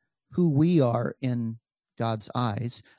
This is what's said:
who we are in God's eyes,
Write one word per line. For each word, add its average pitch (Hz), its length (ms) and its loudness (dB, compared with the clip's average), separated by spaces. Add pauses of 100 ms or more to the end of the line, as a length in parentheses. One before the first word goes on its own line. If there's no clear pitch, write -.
(300)
who 175 220 2
we 160 280 4
are 120 420 0
in 120 360 -2 (400)
God's 113 380 -4
eyes, 117 480 -4 (160)